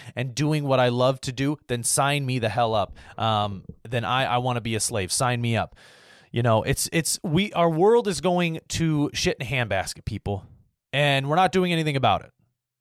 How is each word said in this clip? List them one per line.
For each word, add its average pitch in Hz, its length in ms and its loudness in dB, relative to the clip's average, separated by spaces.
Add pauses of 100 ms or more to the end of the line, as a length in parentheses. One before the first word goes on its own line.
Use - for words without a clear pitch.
(160)
and 127 180 -6
doing 147 300 0
what 135 160 2
I 123 100 4
love 127 320 2
to 139 100 -6
do, 139 360 -2
then 120 160 -4
sign 139 420 0
me 127 140 -2
the 110 100 0
hell 110 240 0
up. 101 200 0 (260)
Um, 104 440 -2 (240)
then 117 160 -2
I, 123 220 0
I 113 140 0
wanna 123 220 -2
be 113 120 -4
a 107 60 0
slave. 101 320 -2
Sign 123 300 0
me 117 140 2
up. 95 200 -2 (560)
You 117 100 -2
know, 113 220 4
it's, - 280 -2
it's, - 320 -2
we, 190 300 0
our 170 160 2
world 202 380 4
is 170 120 -4
going 175 500 0
to 156 440 0
shit - 260 -2
in 127 60 -6
a 101 40 -10
handbasket, 104 560 -2
people, 98 380 -6 (480)
and 139 380 0
we're 151 60 0
not 185 160 4
doing 180 200 0
anything 156 240 0
about 113 280 2
it. - 80 -20 (500)